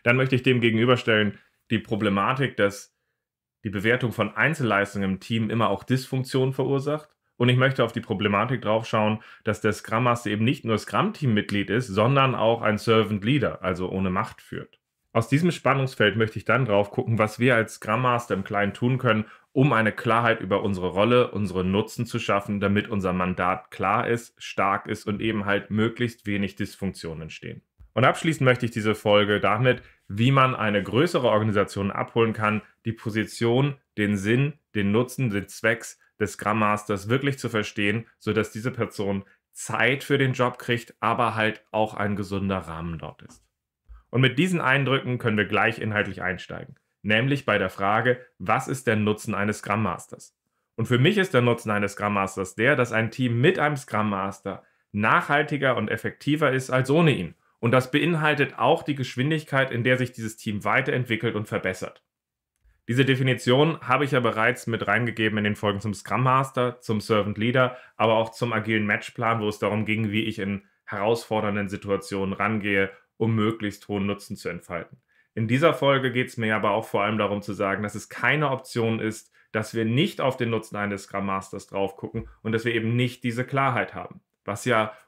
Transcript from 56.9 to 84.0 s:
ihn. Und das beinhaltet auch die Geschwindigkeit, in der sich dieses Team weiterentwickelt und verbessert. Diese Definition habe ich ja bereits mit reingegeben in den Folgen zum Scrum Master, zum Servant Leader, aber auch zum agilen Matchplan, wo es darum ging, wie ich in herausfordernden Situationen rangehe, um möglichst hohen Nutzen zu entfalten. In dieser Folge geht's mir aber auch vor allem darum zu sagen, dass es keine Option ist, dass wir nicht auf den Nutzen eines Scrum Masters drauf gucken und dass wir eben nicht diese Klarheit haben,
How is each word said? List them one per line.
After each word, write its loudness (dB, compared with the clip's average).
ihn. -2
Und 0
das 4
beinhaltet 0
auch 2
die -2
Geschwindigkeit, -2
in -2
der 4
sich -2
dieses -10
Team -6
weiterentwickelt 0
und -6
verbessert. -6
Diese 2
Definition 2
habe 0
ich -2
ja 4
bereits 0
mit -4
reingegeben 0
in 0
den 0
Folgen 0
zum -4
Scrum -4
Master, 0
zum -2
Servant 0
Leader, 2
aber 4
auch 0
zum -6
agilen 0
Matchplan, -2
wo 0
es -4
darum -2
ging, -2
wie 0
ich -8
in -4
herausfordernden -2
Situationen -4
rangehe, 0
um 2
möglichst -2
hohen -2
Nutzen -6
zu -8
entfalten. -10
In -2
dieser 4
Folge 2
geht's -4
mir 0
aber 0
auch 0
vor -2
allem 0
darum 0
zu -8
sagen, -2
dass -6
es -12
keine 0
Option -4
ist, -8
dass -4
wir 0
nicht 0
auf 0
den -2
Nutzen -6
eines -4
Scrum -6
Masters -6
drauf -4
gucken -10
und -4
dass 0
wir 0
eben 0
nicht -2
diese -4
Klarheit -2
haben, -14